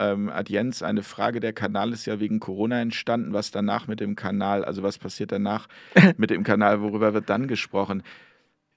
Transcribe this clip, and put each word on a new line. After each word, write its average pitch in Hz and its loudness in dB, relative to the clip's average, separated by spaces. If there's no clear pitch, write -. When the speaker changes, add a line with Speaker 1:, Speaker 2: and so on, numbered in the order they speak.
Speaker 1:
ähm, 101 0
„Ad 95 -4
Jens, 120 -2
eine 101 -2
Frage, 117 -2
der 110 -4
Kanal 104 -2
ist 113 -10
ja 110 -4
wegen 107 0
Corona 110 -2
entstanden. 117 -2
Was 104 -4
danach 101 -2
mit 104 -6
dem 104 -4
Kanal, 98 -2
also 95 -6
was 98 -2
passiert 101 -8
danach 101 -2
Speaker 2:
<laughs> 185 10
Speaker 1:
mit 110 2
dem 92 0
Kanal, 104 4
worüber 107 2
wird 107 -2
dann 117 0
gesprochen?“ 98 -2